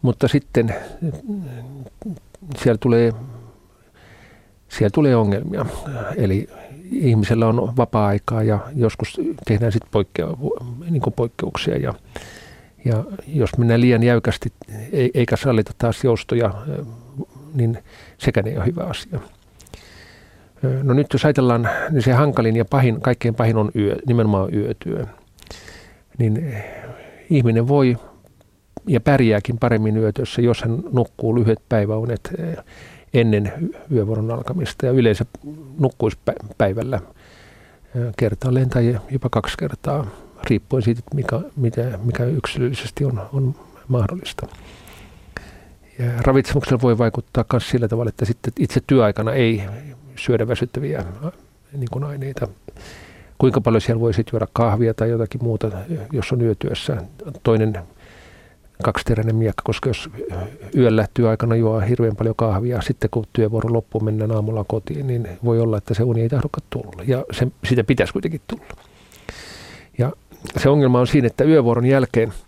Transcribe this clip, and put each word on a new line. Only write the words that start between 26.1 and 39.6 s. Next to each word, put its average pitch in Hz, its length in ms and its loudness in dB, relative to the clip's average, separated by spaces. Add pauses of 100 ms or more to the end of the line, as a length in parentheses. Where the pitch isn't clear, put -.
Niin 120 360 0 (760)
ihminen 120 380 4
voi 135 280 4 (880)
ja 131 140 4
pärjääkin 117 580 4
paremmin 110 380 2
yötyössä, 110 460 0
jos 120 200 2
hän 117 200 -2 (100)
nukkuu 117 420 0
lyhyet 113 340 2
päiväunet, 110 600 -2 (840)
ennen 107 380 4 (400)
yövuoron 110 380 0
alkamista 127 560 -4
ja 123 60 2
yleensä 117 320 4 (540)
nukkuisi 123 460 0
pä-, 110 100 0 (240)
päivällä, 113 420 0 (1160)
kertaalleen 127 540 0
tai 120 300 2 (100)
jopa 131 180 -4
kaksi - 300 -2
kertaa, 143 480 -4 (440)